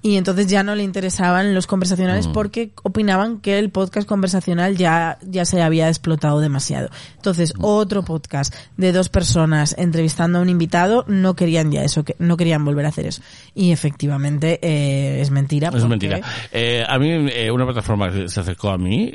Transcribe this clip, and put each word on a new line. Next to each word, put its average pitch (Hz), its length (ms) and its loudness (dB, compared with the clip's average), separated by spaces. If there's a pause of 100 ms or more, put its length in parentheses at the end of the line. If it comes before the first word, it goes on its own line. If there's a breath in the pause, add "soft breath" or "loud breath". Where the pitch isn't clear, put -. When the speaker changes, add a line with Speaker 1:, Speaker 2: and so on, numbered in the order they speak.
Speaker 1:
Y 202 120 2
entonces 190 280 0
ya 196 160 2
no 208 140 -2
le 208 80 -2
interesaban 185 680 0
los 185 140 0
conversacionales 185 600 0
Speaker 2:
Mm. 156 40 -2
Speaker 1:
porque 208 380 -4 (140)
opinaban 208 560 0
que 202 180 0
el 208 120 0
podcast 190 360 -2
conversacional 190 720 0
ya, 165 460 2
ya 185 220 -4
se 175 180 2
había 160 260 4
explotado 156 500 0
demasiado. 139 520 -2 (260 loud breath)
Entonces, 170 400 -2
Speaker 2:
Mm. - 80 -4
Speaker 1:
otro 208 400 2
podcast 151 500 -4 (220 loud breath)
de 185 160 2
dos 185 160 2
personas 156 680 2
entrevistando 170 600 0
a 175 40 2
un 180 60 2
invitado, 180 600 2
no 190 260 2
querían 160 380 2
ya 143 100 0
eso, 147 220 0
que, - 160 -6
no 170 160 2
querían 165 280 2
volver 147 220 0
a 156 40 0
hacer 156 160 -6
eso. - 140 -8 (320 loud breath)
Y 180 200 2
efectivamente, 147 880 -2
eh, 139 580 0
es 143 120 0
mentira, 143 380 0
Speaker 2:
Es - 40 -6
Speaker 1:
porque 117 140 2
Speaker 2:
mentira. 98 320 0 (320 loud breath)
Eh, 117 340 0
a 131 140 0
mí, 147 80 2 (240)
eh, 113 180 -2
una 123 140 0
plataforma 107 480 -2
que 95 160 -4
se 90 100 -6
acercó 92 320 -4
a 92 80 -2
mí 107 360 0